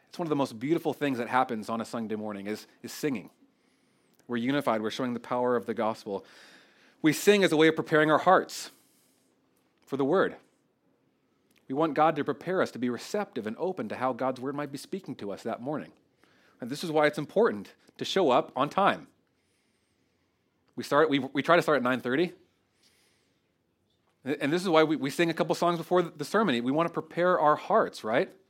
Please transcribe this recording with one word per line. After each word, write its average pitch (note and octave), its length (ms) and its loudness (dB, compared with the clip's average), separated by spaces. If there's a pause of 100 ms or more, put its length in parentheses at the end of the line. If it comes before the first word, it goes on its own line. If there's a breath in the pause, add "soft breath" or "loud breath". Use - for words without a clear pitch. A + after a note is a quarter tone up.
It's - 100 -16
one F3 80 -4
of D#3 40 -6
the D3 60 2
most B2 240 -2
beautiful D#3 320 -2
things C#3 260 -2
that A#2 100 -4
happens B2 400 -2
on A2+ 120 -4
a A2 40 -6
Sunday A2 300 -8
morning G#2 320 -10
is, G#2 220 -10 (160 soft breath)
is A#2 80 -14
singing. A#2+ 380 -6 (1000)
We're A#2+ 80 -4
unified. B2 440 0
We're G#2+ 100 -4
showing B2+ 220 -6
the A#2 80 -6
power B2 360 -2
of A2+ 100 -4
the A#2 80 -6
gospel. G#2+ 500 -4 (800 soft breath)
We D#3 100 4
sing G3+ 300 4
as E3+ 80 4
a D#3 60 2
way D#3 100 6
of D#3+ 80 4
preparing D#3 380 2
our D3 60 4
hearts - 520 2 (1120)
for C3+ 140 -8
the C#3 60 0
word. C#3 320 0 (1300)
We C3+ 60 -8
want D#3 180 0
God D3+ 240 4
to C#3+ 80 -4
prepare E3 380 -4
us - 80 -2
to - 80 -14
be B2 100 -2
receptive B2 580 -6
and A2 120 -6
open E3 320 -6
to G#2 60 -8
how B2 180 -2
God's B2+ 260 -4
word C3+ 140 -8
might C#3+ 180 -8
be C#3 60 -12
speaking F#3 380 -12
to G2+ 140 -10
us F#2 120 -10
that A2+ 180 -6
morning. B2 320 -8 (680 soft breath)
And A#2+ 100 -12
this D3 120 -8
is E3+ 80 -6
why D3+ 160 4
it's D3 120 0
important A2 560 0 (240 soft breath)
to C#3+ 80 -6
show F3+ 240 2
up C3+ 260 4
on C#3+ 140 -2
time. D3+ 380 0 (1700)
We A#2 100 -10
start, D3+ 260 4
we, C#3+ 80 2
we C3+ 240 -2
try E3 140 6
to E3+ 60 4
start D#3 140 2
at B2+ 60 0
nine B2 180 0
thirty. D3 320 -2 (1900)
And, C3+ 160 -4
and C#3+ 120 0
this F3 100 0
is G3 80 -4
why D#3+ 140 8
we, D#3 120 2
we C3 140 -2
sing E3+ 180 2
a E3 60 -2
couple E3 200 0
songs F3 220 2
before E3+ 240 2
the, E3 160 -2
the D3 80 -8
sermon. C#3+ 400 2
We C3 80 0
want D#3+ 160 0
to D#3+ 40 -8
prepare E3+ 460 0
our D3+ 180 4
hearts, - 460 0
right? C3 280 0 (200)